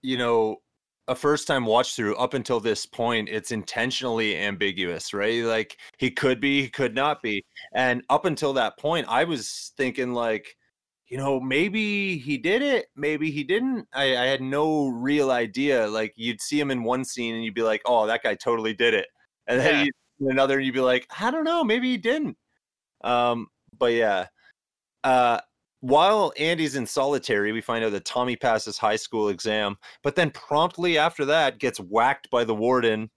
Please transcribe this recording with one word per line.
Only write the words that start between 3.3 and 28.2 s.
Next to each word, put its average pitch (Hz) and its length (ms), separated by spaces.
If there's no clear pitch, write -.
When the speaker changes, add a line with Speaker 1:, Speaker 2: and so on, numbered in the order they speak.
Speaker 1:
intentionally 113 880
ambiguous, 92 760
right? 110 320
Like, 113 320
he 131 120
could 127 300
be, 139 220
he 123 80
could 123 240
not 143 260
be. 104 240
And 123 340
up 139 160
until 151 300
that 117 240
point, 156 300
I 127 160
was - 520
thinking, 127 380
like, 117 420
you 127 80
know, 139 240
maybe 196 800
he 135 200
did 190 240
it, 277 320
maybe 151 380
he 147 100
didn't. 226 500
I, 131 240
I 123 100
had 135 140
no 147 500
real 135 420
idea. 123 560
Like, 110 280
you'd 113 240
see 147 200
him 143 100
in 123 140
one 127 200
scene 117 300
and 113 100
you'd 110 100
be 113 100
like, 110 200
"Oh, 113 220
that 113 160
guy 107 140
totally 113 380
did 117 200
it." 98 140
And 123 120
then 151 140
Speaker 2:
Yeah. 143 120
Speaker 1:
you'd 135 80
see 135 100
another 135 280
and 135 80
you'd 127 80
be 131 60
like, 127 280
"I 233 120
don't 320 100
know, 330 220
maybe 240 260
he 247 60
didn't." 233 400
Um, 120 460
but 120 180
yeah. 101 340
Uh, 123 360
while 170 580
Andy's 156 380
in 120 100
solitary, 123 680
we 113 100
find 117 220
out 107 80
that 98 120
Tommy 123 320